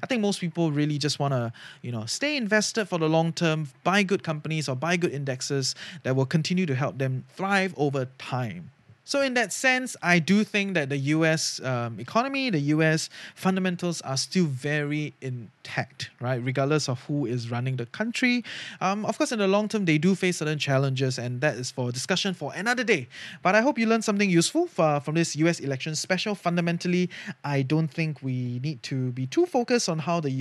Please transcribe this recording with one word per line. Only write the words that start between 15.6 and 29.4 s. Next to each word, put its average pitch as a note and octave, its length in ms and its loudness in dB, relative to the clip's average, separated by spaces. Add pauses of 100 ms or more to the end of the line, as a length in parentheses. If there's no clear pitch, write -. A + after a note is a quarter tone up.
right? B2 140 -2
Regardless C3+ 520 0
of B2+ 180 -4
who D3 200 -2
is A#2 240 -4
running B2 280 -2
the A#2+ 100 -6
country. A#3+ 560 0 (380)
Um, G3+ 260 0
of A3 100 -2
course, D4+ 140 0
in A3+ 80 -2
the G3+ 80 2
long G#3 200 4
term, G#3 180 -2
they D#3+ 120 4
do F3+ 160 4
face F3+ 240 0
certain D3+ 220 -2
challenges, C3+ 580 0
and B2 240 -6
that D3 140 2
is B2+ 160 -8
for B2 200 -4
discussion F3+ 440 -2
for C#3 180 -8
another A#3+ 300 0
day. F#3 240 2 (340)
But F#3+ 140 4
I A3 60 6
hope B3 180 2
you A3+ 80 2
learned A3+ 160 4
something G3+ 260 2
useful D4 480 4
f-, D3+ 260 4
from D#3 120 -2
this E3 200 2
U D#3 120 4
S E3 120 2
election C3+ 360 -4
special. F#3 400 -2
Fundamentally, F3 760 0 (340)
I C#3+ 200 0
don't D#3 240 2
think D#3 340 -4
we B2 380 -4
need C3+ 240 -6
to B2+ 300 -2
be B2+ 120 -4
too E4+ 220 2